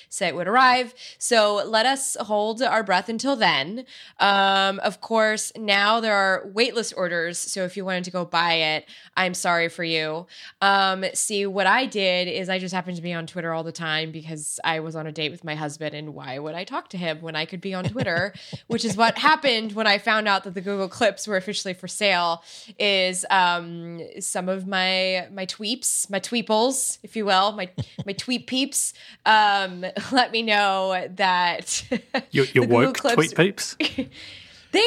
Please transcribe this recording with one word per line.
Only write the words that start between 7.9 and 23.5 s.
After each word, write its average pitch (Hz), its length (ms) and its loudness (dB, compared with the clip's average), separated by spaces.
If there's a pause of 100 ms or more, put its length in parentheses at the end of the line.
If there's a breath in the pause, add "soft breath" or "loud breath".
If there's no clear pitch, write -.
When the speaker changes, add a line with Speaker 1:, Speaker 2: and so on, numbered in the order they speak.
Speaker 1:
to 180 60 -10
go 180 140 -4
buy 170 300 2
it, 156 320 2 (300 loud breath)
I'm 180 180 0
sorry 170 340 2
for 170 160 -6
you. 160 420 -2 (360 loud breath)
Um, 190 500 2
see, 202 340 -2
what 190 200 0
I 233 200 4
did 180 400 0
is 180 220 -4
I 185 100 -2
just 185 160 -6
happened 180 220 -4
to 165 60 -8
be 175 100 -6
on 165 140 -6
Twitter 165 260 -6
all 165 120 -2
the 165 60 -8
time 160 420 -4
because 156 520 -10
I 160 160 0
was 160 160 -8
on 156 100 -8
a 156 60 -10
date 151 180 -4
with 170 140 -16
my 156 100 -6
husband, 151 400 -6
and 151 200 -12
why 139 240 -10
would 156 160 -10
I 180 100 -8
talk 285 240 -10
to 202 80 -12
him 165 240 -4
when 165 160 -10
I 160 80 -2
could 175 160 -10
be 190 140 -6
on 180 100 -6
Twitter? 196 480 -2 (180)
<laughs> - 160 -16
Which 233 180 -2
is 196 120 -2
what 226 220 4
happened 254 540 2
when 220 140 -2
I 202 120 4
found 214 280 2
out 196 180 2
that 185 100 -10
the 196 80 -6
Google 196 260 -2
Clips 202 400 0
were 202 80 -2
officially 190 380 -4
for 185 120 -14
sale, 175 560 0 (360 loud breath)
is, 185 520 2
um, 170 720 0 (200)